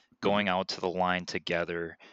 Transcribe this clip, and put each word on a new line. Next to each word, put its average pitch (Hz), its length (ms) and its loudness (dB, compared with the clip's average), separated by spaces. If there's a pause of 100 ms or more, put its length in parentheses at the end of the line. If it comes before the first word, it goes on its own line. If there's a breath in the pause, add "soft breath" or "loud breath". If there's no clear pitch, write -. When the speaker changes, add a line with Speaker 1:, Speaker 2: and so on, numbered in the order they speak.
(260 loud breath)
Speaker 1:
Mm-hmm. 101 100 4
Speaker 2:
going 101 140 2
out 92 200 2
to - 120 -8
the 92 80 0
line 90 360 0
together 85 720 -4 (160 loud breath)